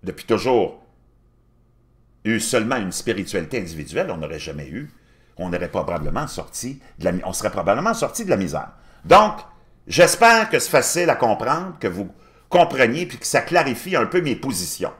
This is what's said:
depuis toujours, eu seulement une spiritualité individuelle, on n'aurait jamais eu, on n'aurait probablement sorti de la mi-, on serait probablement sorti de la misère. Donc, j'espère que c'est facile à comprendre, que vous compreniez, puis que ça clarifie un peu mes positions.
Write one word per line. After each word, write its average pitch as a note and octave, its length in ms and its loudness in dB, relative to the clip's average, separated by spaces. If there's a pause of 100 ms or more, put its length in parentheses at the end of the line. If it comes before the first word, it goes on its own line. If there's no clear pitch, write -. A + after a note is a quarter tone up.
depuis - 220 -10
toujours, A#2 560 2 (1400)
eu G#2+ 160 0
seulement A#2+ 380 0
une F#2+ 140 -4
spiritualité G2+ 680 -4
individuelle, E2+ 520 -6
on E2+ 60 -6
n'aurait D#2 220 -10
jamais D2 300 -12
eu, F#2+ 220 -12 (460)
on F2+ 120 -6
n'aurait F2 220 -4
probablement E2+ 560 -2
sorti - 520 -10 (200)
de E2 60 -6
la F2+ 60 2
mi-, F2+ 140 -4
on F#2 80 -8
serait - 160 -4
probablement G#2+ 460 0
sorti A3+ 280 -4
de F#3+ 60 -8
la B2+ 80 2
misère. D2+ 320 -4 (340)
Donc, G#3 360 6 (480)
j'espère A3 640 6
que D3 100 2
c'est - 100 -4
facile E3 400 2
à B2+ 60 4
comprendre, C#3+ 640 0
que A2+ 80 -4
vous F#2 220 -6 (380)
compreniez, C#3+ 580 4
puis - 120 -14
que - 80 -14
ça B2+ 160 2
clarifie D#3+ 540 0
un G3+ 100 2
peu F#3 160 0
mes C#3+ 140 -2
positions. F2+ 640 -6